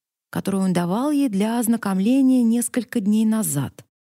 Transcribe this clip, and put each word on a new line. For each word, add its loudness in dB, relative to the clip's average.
которую -4
он 2
давал -2
ей 0
для -2
ознакомления 2
несколько -2
дней 2
назад. -2